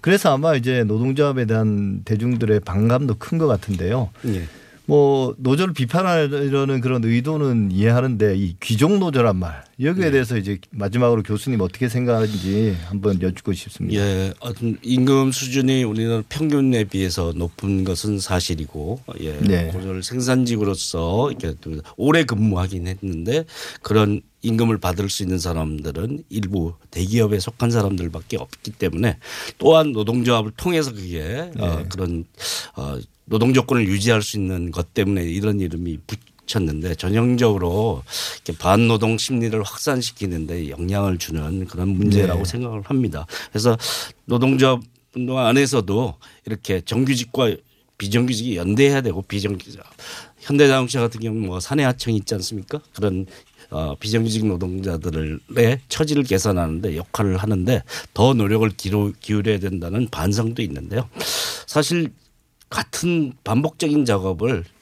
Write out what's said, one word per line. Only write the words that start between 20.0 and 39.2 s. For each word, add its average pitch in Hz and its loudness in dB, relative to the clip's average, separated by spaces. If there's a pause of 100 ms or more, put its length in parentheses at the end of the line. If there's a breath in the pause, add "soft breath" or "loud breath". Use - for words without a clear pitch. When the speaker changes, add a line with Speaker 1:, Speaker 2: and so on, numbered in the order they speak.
Speaker 2:
생산직으로서 117 0
이렇게 - -6
또 78 -8 (160 loud breath)
오래 151 2
근무하긴 98 0
했는데 92 -4 (380 loud breath)
그런 104 2 (200)
임금을 113 2
받을 92 -2
수 - -4
있는 92 -2
사람들은 80 -4
일부 92 -2 (160)
대기업에 104 2
속한 120 -2
사람들밖에 92 -2
없기 - -10
때문에 92 -2 (400 loud breath)
또한 160 6
노동조합을 113 0
통해서 160 -2
그게, 98 -8
어, 85 -2
Speaker 1:
네. 87 -8
Speaker 2:
그런, 90 -4 (540 loud breath)
어, 69 -8 (320)
노동 113 4
조건을 123 2
유지할 107 2
수 104 -6
있는 92 -4
것 82 -6
때문에 95 0
이런 101 -2
이름이 82 -4
붙였는데 82 -4
전형적으로 104 2 (320 loud breath)
이렇게 - -10
반노동 113 4
심리를 117 -2